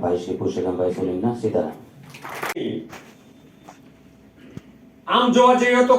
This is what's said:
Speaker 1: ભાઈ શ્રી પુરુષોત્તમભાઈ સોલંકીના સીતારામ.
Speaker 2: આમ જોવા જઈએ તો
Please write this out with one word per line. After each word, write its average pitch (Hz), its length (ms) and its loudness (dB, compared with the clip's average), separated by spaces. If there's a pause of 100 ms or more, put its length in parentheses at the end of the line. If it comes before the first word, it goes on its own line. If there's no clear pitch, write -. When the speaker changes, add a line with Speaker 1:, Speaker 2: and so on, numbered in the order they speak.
Speaker 1:
ભાઈ 90 220 -2
શ્રી 92 160 -6
પુરુષોત્તમભાઈ 90 540 -4
સોલંકીના 92 420 -4
સીતારામ. 101 400 -4 (3250)
Speaker 2:
આમ 247 260 2
જોવા 247 300 6
જઈએ 247 240 2
તો 262 120 4